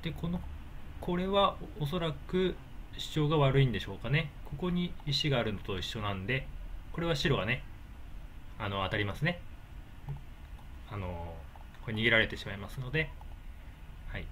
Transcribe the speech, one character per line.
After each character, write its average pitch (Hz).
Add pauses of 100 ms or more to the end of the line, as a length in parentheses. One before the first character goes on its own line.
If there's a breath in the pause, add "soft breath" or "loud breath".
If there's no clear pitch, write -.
で、 160
こ 170
の、 180 (600)
こ 180
れ 185
は 196 (240)
お 151
そ 165
ら 165
く 180 (440)
主 -
張 -
が 160
悪 139
い 131
ん 120
で 95
し -
ょ 98
う 92
か -
ね。 156 (140)
こ -
こ 180
に 175 (140)
石 147
が 131
あ -
る 107
の 92
と 98
一 87
緒 110
な 101
ん 92
で、 131 (460)
こ -
れ 170
は 160
白 143
が 95
ね、 123 (960)
あ 104
の、 98
当 92
た 110
り 104
ま 98
す 143
ね。 175 (1500)
あ 107
の、 87 (500)
こ 120
れ 110
逃 110
げ 117
ら 113
れ 104
て 101
し -
ま 101
い 98
ま 98
す -
の 127
で、 156 (1000)
は 101
い。 85